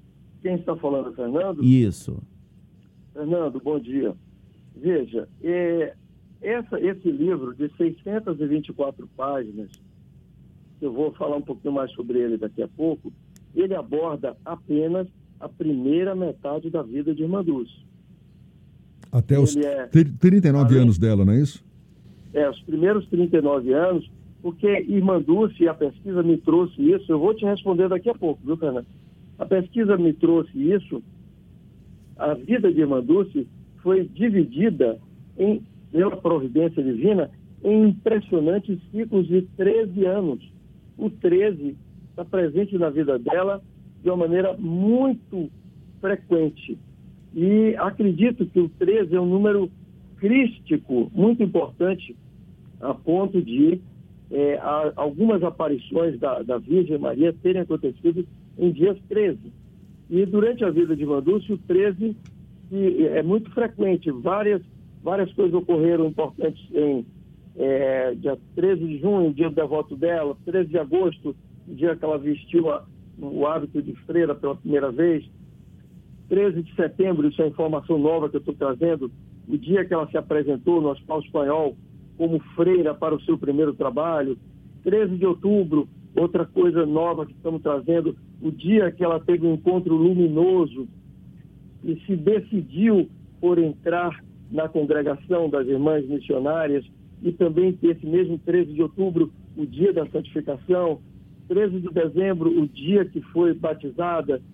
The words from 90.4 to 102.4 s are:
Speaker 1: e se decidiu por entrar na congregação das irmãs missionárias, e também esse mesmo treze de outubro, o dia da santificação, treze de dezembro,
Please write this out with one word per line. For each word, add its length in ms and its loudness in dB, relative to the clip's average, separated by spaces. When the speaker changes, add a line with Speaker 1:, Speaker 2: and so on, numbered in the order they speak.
Speaker 1:
e 120 -4
se 80 -2
decidiu 920 2
por 200 2
entrar 640 -2
na 160 -2
congregação 800 0
das 200 -2
irmãs 400 0
missionárias, 760 -2
e 100 -2
também 520 2
esse 220 0
mesmo 340 0
treze 340 0
de 80 -2
outubro, 500 0
o 100 -6
dia 280 0
da 140 -2
santificação, 920 -4
treze 320 0
de 100 -8
dezembro, 720 0